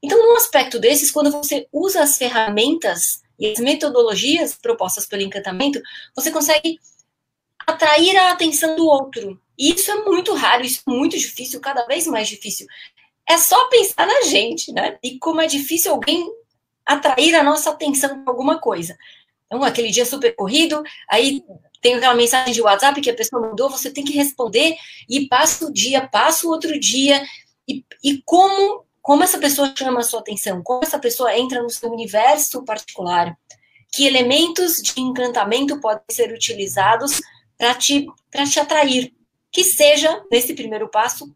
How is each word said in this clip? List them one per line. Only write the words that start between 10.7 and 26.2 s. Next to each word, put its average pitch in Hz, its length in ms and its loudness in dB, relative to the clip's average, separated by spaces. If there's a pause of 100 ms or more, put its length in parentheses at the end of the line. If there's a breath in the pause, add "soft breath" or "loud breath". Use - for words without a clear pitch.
é - 40 -2
muito 294 280 -2
difícil, - 420 -8
cada 247 260 -4
vez 294 200 -2
mais 220 220 -4
difícil. 214 380 -12 (600 loud breath)
É 330 100 4
só 494 300 4
pensar 466 380 2
na 494 160 2
gente, 392 500 -2
né? - 300 -4
E 254 160 -10
como 320 220 -2
é 320 60 2
difícil 285 460 -2
alguém 320 380 -2 (540)
atrair 285 500 2
a 320 80 6
nossa 302 280 2
atenção 277 520 -4
pra 262 100 -4
alguma 277 280 -2
coisa. 170 360 -6 (500 soft breath)
Então, 247 180 -4
aquele 233 260 -2
dia 233 140 0
super 240 300 -2
corrido, 302 480 0 (260 loud breath)
aí 269 340 0 (380)
tem 247 140 4
aquela 247 200 2
mensagem 240 380 2
de 226 100 0
WhatsApp 262 380 4
que 262 100 0
a 233 40 0
pessoa 233 280 -4
mandou, 220 260 -2
você 269 220 -6
tem 285 140 -10
que 285 80 -6
responder, 285 640 0 (320 loud breath)
e 269 200 -2
passa 302 380 2
o 285 60 -8
dia, 269 340 0
passa 285 400 0